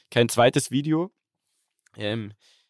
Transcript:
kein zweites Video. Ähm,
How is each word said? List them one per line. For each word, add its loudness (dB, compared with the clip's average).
kein 2
zweites 2
Video. -2
Ähm, -8